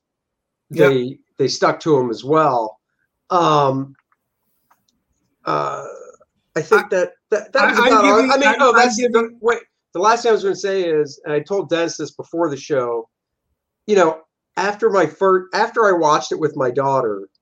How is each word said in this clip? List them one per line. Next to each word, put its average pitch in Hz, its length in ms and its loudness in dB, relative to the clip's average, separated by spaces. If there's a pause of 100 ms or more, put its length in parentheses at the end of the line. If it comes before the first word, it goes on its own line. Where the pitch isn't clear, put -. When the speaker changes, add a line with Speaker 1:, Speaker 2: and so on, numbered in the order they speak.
(720)
Speaker 1:
Yep. 160 200 4
Speaker 2:
they, 131 280 -2 (200)
they 139 80 0
stuck 151 320 -2
to 151 220 2
'em 123 100 -2
as 107 140 -8
well. 131 560 0 (500)
Um, 143 640 0 (1500)
uh, 139 420 -6 (680)
I 160 60 -4
think 196 240 2
Speaker 1:
I, - 20 -16
Speaker 2:
that, 180 240 -2 (180)
that, - 220 -4
that 262 100 0
Speaker 1:
I, - 80 2
Speaker 2:
was 208 80 0
Speaker 1:
I'm 240 80 4
Speaker 2:
about 220 180 4
all, 202 120 4
Speaker 1:
giving, 254 160 2
Speaker 2:
I 277 60 4
mean, 226 100 2
Speaker 1:
I'm, 226 120 2
Speaker 2:
oh, 262 100 4
Speaker 1:
I'm 226 60 4
Speaker 2:
that's 247 200 4
the, 240 120 -2
Speaker 1:
giving 226 320 -2
Speaker 2:
wait, 226 200 -2 (320)
the 175 100 -4
last 233 200 2
thing 233 80 2
I - 20 4
was 190 100 0
gonna 190 140 -2
say 196 260 -4
is, 151 420 -2
and 151 80 -6
I 147 80 0
told 175 300 -6
Dennis 165 260 -2
this 147 140 -10
before 165 400 -6
the 139 60 -8
show, 120 520 -4 (800)
you 214 100 2
know, 160 260 2 (360)
after 208 320 -2
my 190 160 2
fir-, 185 480 0
after 226 320 0
I 196 60 4
watched 160 400 0
it 180 80 -6
with 151 140 -2
my 131 160 -2
daughter 123 580 -2 (140)